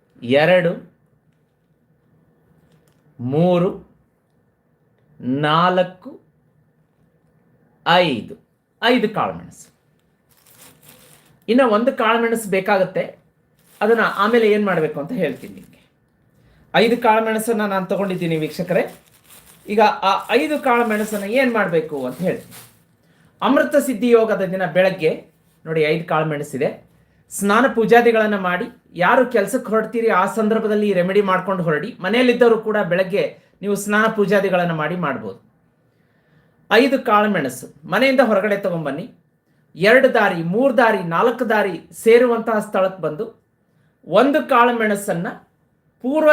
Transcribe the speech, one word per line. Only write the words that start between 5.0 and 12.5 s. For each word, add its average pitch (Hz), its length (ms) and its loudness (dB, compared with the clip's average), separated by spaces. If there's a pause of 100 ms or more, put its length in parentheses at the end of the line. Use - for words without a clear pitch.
ನಾಲ್ಕು, 170 1000 -2 (1700)
ಐದು. 160 480 0 (480)
ಐದು 233 260 2
ಕಾಳುಮೆಣಸು. 95 640 -8 (1700)
ಇನ್ನ 240 120 2 (100)
ಒಂದು 226 220 2
ಕಾಳುಮೆಣಸು 226 580 0